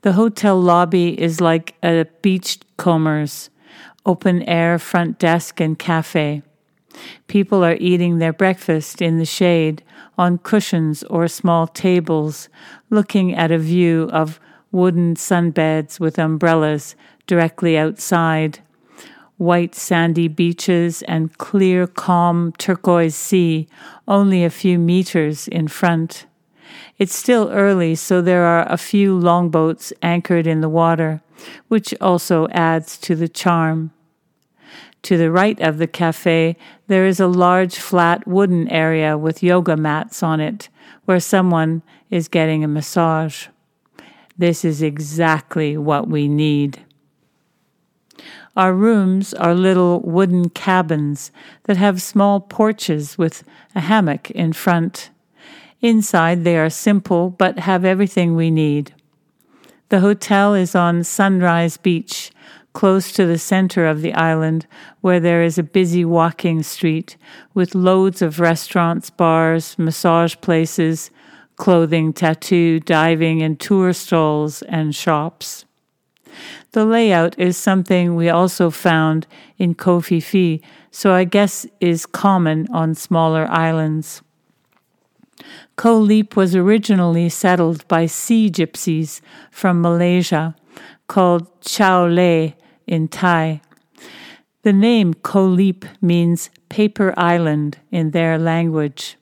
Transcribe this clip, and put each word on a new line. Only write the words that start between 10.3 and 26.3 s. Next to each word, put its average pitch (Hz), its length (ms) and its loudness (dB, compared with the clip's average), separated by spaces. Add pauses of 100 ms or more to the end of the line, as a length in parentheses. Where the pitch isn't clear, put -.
cushions 160 680 -2
or 170 220 -2
small 165 400 0
tables, 160 800 -2 (400)
looking 202 460 0
at 165 160 0
a 165 80 2
view 165 540 0
of 156 260 -2 (320)
wooden 175 460 0
sunbeds 160 800 -2
with 160 220 -4
umbrellas 156 720 0 (320)
directly 165 500 0
outside. 156 840 -2 (800)
White 175 360 0
sandy 170 540 0
beaches 170 720 -2
and 160 340 -4
clear, 185 500 0
calm 170 720 0
turquoise 175 580 0
sea, 165 500 0 (400)
only 196 380 2
a 165 60 0
few 180 280 0
meters 170 680 -2
in 160 180 -4
front. 165 600 -4 (720)